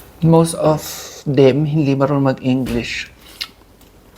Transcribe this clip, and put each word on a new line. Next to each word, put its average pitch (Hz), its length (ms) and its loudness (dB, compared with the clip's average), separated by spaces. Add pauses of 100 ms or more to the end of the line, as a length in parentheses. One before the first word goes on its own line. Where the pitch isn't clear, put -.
(240)
most 165 320 4
of 156 240 0 (480)
them 139 400 4
hindi 143 240 0
marunong 135 400 0
mag-English. 127 800 -4 (1040)